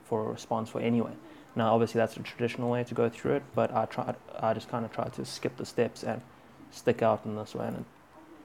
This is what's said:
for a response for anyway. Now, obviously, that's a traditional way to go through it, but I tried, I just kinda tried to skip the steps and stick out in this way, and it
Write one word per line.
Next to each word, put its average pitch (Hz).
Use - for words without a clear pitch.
for 110
a 117
response 113
for 120
anyway. 117
Now, 113
obviously, 117
that's 113
a 104
traditional 120
way 120
to 120
go 117
through 135
it, 135
but 113
I 113
tried, -
I 110
just 110
kinda 113
tried 120
to 135
skip -
the -
steps -
and 113
stick -
out 110
in 107
this 107
way, 117
and 120
it -